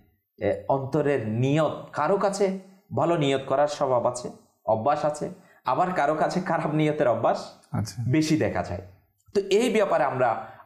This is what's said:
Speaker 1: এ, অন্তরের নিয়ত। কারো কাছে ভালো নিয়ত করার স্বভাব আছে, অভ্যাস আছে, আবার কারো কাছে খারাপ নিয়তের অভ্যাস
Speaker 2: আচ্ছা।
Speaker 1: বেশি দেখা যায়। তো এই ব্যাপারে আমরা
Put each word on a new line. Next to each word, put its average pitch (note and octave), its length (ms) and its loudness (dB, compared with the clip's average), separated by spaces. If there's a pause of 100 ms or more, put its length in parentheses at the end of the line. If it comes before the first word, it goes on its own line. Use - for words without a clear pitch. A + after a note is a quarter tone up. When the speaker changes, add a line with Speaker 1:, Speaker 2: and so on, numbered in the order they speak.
(420)
Speaker 1:
এ, G2 280 -2
অন্তরের C#3 580 0
নিয়ত। C3+ 680 0
কারো D#3 240 0
কাছে F#3+ 420 0 (380)
ভালো E3 200 2
নিয়ত C3+ 300 2
করার C#3 200 2
স্বভাব B2+ 380 0
আছে, - 240 -4 (360)
অভ্যাস A#2+ 400 0
আছে, D3+ 240 -4 (360)
আবার D#3 260 0
কারো D#3 240 0
কাছে D#3 260 0
খারাপ D#3+ 320 -2
নিয়তের D3+ 340 2
অভ্যাস A#2+ 460 0 (180)
Speaker 2:
আচ্ছা। A2 360 -4
Speaker 1:
বেশি D#3 300 2
দেখা F#2 260 0
যায়। F2+ 180 -8 (520)
তো G3+ 80 2
এই G#3 280 2
ব্যাপারে G3 340 2
আমরা C3 420 0 (200)